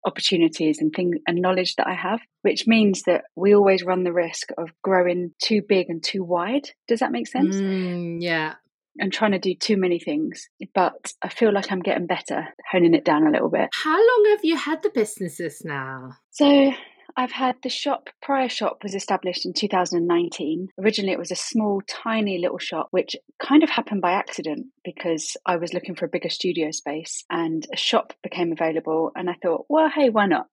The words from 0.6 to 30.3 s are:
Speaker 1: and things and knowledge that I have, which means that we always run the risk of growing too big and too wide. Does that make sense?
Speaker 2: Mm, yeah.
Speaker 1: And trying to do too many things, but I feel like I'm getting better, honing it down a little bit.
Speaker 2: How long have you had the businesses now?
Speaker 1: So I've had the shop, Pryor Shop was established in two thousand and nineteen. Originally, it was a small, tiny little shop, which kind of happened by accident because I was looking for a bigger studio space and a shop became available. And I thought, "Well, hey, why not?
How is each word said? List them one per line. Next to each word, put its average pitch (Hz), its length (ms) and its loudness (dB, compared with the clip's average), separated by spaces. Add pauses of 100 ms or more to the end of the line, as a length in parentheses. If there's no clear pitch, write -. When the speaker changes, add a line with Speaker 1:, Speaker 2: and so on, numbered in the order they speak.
Speaker 1:
and 156 140 0
things 175 240 0 (100)
and 170 140 0
knowledge 185 340 0
that - 120 0
I 185 60 -2
have, 190 280 -4 (200)
which - 240 0
means 220 380 4
that - 220 2 (100)
we 196 180 4
always 190 300 6
run 185 200 0
the 175 100 0
risk 170 440 -2
of 165 120 -6 (120)
growing 180 520 2 (100)
too 214 240 2
big 185 220 2
and 165 120 -6
too 190 220 -4
wide. 180 460 -2 (180)
Does 226 140 0
that 254 100 0
make 240 160 -4
sense? 254 300 0
Speaker 2:
Mm, 180 640 -2
yeah. 160 340 -2 (420)
Speaker 1:
And 190 140 -2
trying 208 220 2
to 185 60 0
do 185 160 -2
too - 200 0
many 180 240 2
things, - 480 -6 (260)
but - 380 -2 (100)
I 196 60 -8
feel 208 260 2
like 196 160 -2
I'm 185 120 -2
getting 175 260 -2
better, 165 400 -4 (240)
honing 170 220 6
it - 120 4
down 156 220 4
a 151 40 4
little - 180 2
bit. - 240 0
Speaker 2:
How 311 220 -2
long 453 360 6
have 415 120 2
you 320 120 2
had 311 280 -4
the 415 60 2
businesses 180 720 -4
now? 135 520 -10 (160)
Speaker 1:
So 277 420 6 (420)
I've 254 160 -2
had 262 320 -2
the 254 60 -6
shop, - 400 -4 (120)
Pryor 269 280 0
Shop - 340 -4
was 196 120 -6
established 185 500 -4
in 180 80 -6
two 202 140 -2
thousand 180 320 0
and 170 80 0
nineteen. 170 600 -2 (140)
Originally, 202 320 0
it - 60 -4
was 175 120 -8
a 180 40 -4
small, 208 520 0
tiny 208 520 -2
little - 200 -2
shop, - 320 -6
which - 240 0 (260)
kind 302 220 6
of 311 60 2
happened 208 320 -2
by 175 100 2
accident 156 560 -4 (160)
because 165 520 -4 (100)
I 175 120 -4
was 165 160 -6
looking 180 220 -8
for 202 100 -6
a 196 40 -6
bigger 175 200 -6
studio 160 420 -4
space 156 580 -10
and 160 440 -4
a - 40 -6
shop - 440 -2
became 170 300 -4
available. 160 640 -2
And 180 140 -6
I 175 120 -6
thought, 170 280 -2
"Well, 311 240 4
hey, 285 160 4
why 214 180 2
not? 165 260 0